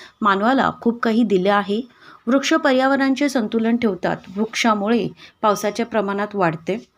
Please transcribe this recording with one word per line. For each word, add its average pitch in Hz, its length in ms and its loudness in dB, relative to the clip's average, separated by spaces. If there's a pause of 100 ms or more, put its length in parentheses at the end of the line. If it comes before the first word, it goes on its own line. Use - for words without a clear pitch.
(200)
मानवाला 202 500 2 (120)
खूप 233 200 -2
काही 226 200 2
दिले 190 260 2
आहे. 202 320 0 (460)
वृक्ष 269 280 2
पर्यावरणाचे 269 760 2
संतुलन 226 480 0
ठेवतात. 185 400 -2 (200)
वृक्षामुळे 214 720 0 (340)
पावसाच्या 208 440 0
प्रमाणात 202 480 -2
वाढते. 180 640 -2